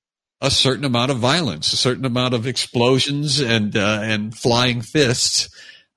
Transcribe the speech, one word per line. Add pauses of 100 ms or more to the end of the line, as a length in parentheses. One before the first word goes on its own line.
(400)
a
certain
amount
of
violence,
a
certain
amount
of
explosions
and,
uh,
and
flying
fists. (480)